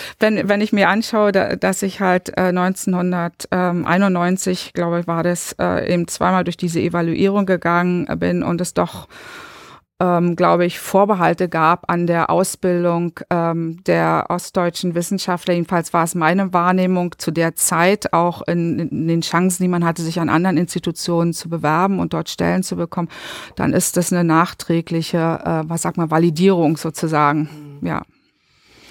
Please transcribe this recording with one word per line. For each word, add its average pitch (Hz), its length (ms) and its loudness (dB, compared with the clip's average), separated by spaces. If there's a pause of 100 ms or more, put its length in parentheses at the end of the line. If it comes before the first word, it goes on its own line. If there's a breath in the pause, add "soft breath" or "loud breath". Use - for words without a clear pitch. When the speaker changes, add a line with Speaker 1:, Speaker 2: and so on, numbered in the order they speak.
(200 loud breath)
Speaker 1:
wenn, 214 300 2
wenn 202 120 2
ich 214 120 0
mir 196 160 4
anschaue, 208 420 2
da, 190 260 0
dass 190 260 -2
ich 190 160 -4
halt, 185 380 0
äh, 185 140 2
neunzehnhunderteinundneunzig, 180 2250 0
glaube 170 280 -2
ich, 170 60 -8
war 165 140 -2
das, 175 380 -2
äh, 180 340 0
eben 175 140 0
zweimal 180 360 2
durch 170 140 -4
diese 170 220 -2
Evaluierung 175 680 0
gegangen 175 640 0 (100)
bin 175 240 0
und 170 200 -2
es 180 120 -6
doch, - 340 -4 (920 loud breath)
ähm, 175 360 2
glaube 175 300 4
ich, 175 140 -4
Vorbehalte 185 680 2
gab 165 400 2
an 175 180 2
der 170 240 2
Ausbildung, 175 880 0 (100)
ähm, 165 560 -2
der 165 440 2
ostdeutschen 175 680 -2
Wissenschaftler. 175 580 -2
Jedenfalls 170 400 -2
war 170 100 2
es 165 120 -4
meine 180 360 2
Wahrnehmung 180 640 2
zu - 140 -6
der 165 240 0
Zeit, 180 580 0
auch 170 340 2
in, 170 320 0
in 160 280 -2
den 165 140 2
Chancen, 180 420 0
die 180 60 2
man 175 160 2
hatte, 165 160 -2
sich 165 180 -4
an 165 100 0
anderen 175 280 2
Institutionen 170 760 -2
zu - 140 -10
bewerben 165 520 0
und 170 140 -2
dort 165 160 -4
Stellen 175 340 0
zu 185 120 -6
bekommen, 170 340 -4 (460 loud breath)
dann 175 180 0
ist - 240 0
das 175 140 0
eine 175 120 2
nachträgliche, 165 920 0
äh, 165 520 0
was 165 140 -4
sagt 165 140 -4
man, 165 120 0
Validierung 165 680 4
sozusagen. 151 1040 -2
Speaker 2:
Mhm. - 60 -6
Speaker 1:
Ja. 165 140 -4 (880 loud breath)